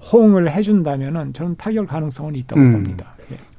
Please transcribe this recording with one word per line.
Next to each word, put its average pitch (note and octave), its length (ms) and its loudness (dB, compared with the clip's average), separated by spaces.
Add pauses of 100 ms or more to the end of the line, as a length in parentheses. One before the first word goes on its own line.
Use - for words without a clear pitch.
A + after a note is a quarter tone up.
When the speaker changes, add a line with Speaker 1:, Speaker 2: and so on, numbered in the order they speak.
(120)
Speaker 1:
호응을 G#3 380 6
해준다면은 D3+ 840 -2
저는 E3+ 220 -8
타결 A3 300 -6
가능성은 D3+ 500 -8
있다고 B2+ 240 -2
Speaker 2:
음. B2+ 120 6
Speaker 1:
봅니다. F#2 420 -4 (180)
예. - 60 -14 (220)